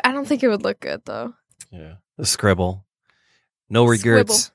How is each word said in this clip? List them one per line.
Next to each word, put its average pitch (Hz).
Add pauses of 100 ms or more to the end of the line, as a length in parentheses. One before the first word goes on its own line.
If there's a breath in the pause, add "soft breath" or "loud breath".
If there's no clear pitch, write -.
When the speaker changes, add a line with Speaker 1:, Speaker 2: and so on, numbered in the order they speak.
Speaker 1:
I 254
don't 277
think 294
it 262
would 214
look 202
good -
though. 120 (360)
Speaker 2:
Yeah. 80 (240)
The -
scribble. 95 (880)
No 117
Speaker 1:
Squibble. 117
Speaker 2:
regrets. 110